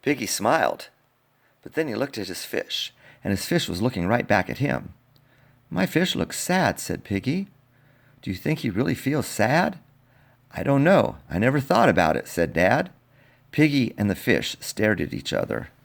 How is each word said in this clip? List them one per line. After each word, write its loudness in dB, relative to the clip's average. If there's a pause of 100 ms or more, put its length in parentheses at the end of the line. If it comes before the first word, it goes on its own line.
Piggy 0
smiled, 0 (720)
but -18
then -2
he -4
looked -4
at -8
his -10
fish, -6 (320)
and -2
his -2
fish 0
was -4
looking -2
right 0
back 2
at -8
him. -4 (720)
My -2
fish 0
looks -4
sad, 0
said -8
Piggy. -4 (760)
Do -8
you -4
think -2
he -2
really 0
feels -2
sad? 0 (760)
I -8
don't 4
know. 4 (120)
I -4
never 2
thought 4
about 4
it, -4
said -2
Dad. 2 (600)
Piggy 2
and 0
the 2
fish 0
stared 0
at -4
each -8
other. -4 (140)